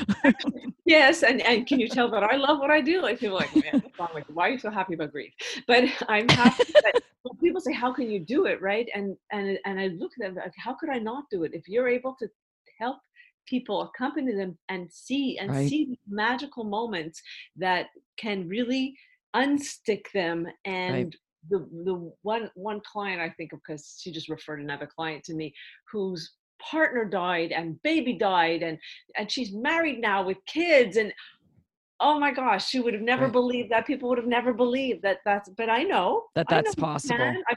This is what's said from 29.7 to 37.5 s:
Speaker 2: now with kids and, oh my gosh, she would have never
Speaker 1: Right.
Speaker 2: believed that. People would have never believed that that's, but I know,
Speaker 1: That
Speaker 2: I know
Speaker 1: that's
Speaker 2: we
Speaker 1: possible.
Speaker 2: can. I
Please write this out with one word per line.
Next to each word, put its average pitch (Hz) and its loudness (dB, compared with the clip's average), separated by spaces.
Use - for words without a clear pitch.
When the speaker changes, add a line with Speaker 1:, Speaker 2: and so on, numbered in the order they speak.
Speaker 2:
now 202 0
with 190 -2
kids 277 4
and, 214 0
oh 294 4
my 285 2
gosh, 247 0
she 262 -2
would 240 0
have 208 -4
never 247 2
Speaker 1:
Right. 254 0
Speaker 2:
believed 247 0
that. 226 2
People 247 -2
would 247 2
have 233 -4
never 240 2
believed 247 0
that 190 0
that's, 202 0
but 226 -2
I 233 2
know, 302 0
Speaker 1:
That 165 0
Speaker 2:
I 330 6
know - 6
Speaker 1:
that's 427 -2
Speaker 2:
we - -4
Speaker 1:
possible. 233 -4
Speaker 2:
can. 254 0
I 240 2